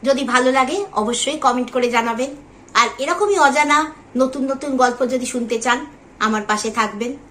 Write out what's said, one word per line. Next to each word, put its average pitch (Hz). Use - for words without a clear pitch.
যদি 277
ভালো 254
লাগে 262
অবশ্যই 240
কমেন্ট 254
করে 247
জানাবেন। 233
আর 240
এরকমই 359
অজানা 294
নতুন 269
নতুন 269
গল্প 247
যদি 247
শুনতে 233
চান 247
আমার 214
পাশে 214
থাকবেন। 214